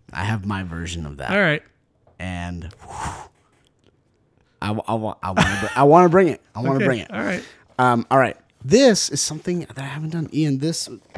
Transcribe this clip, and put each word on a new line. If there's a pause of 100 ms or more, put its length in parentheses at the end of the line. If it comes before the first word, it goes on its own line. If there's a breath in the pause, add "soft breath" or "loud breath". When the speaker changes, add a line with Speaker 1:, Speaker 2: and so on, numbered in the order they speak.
(120)
Speaker 1:
I
have
my
version
of
that.
Speaker 2:
All
right. (560)
Speaker 1:
And (220)
whew, (1300)
I,
w-,
I,
w-,
I
wanna
br-,
I
wanna
bring
it. (140)
I
wanna
Speaker 2:
Okay.
Speaker 1:
bring
it.
Speaker 2:
All
right. (380 loud breath)
Speaker 1:
Um,
all
right. (280)
This
is
something
that
I
haven't
done.
Ian,
this, (300)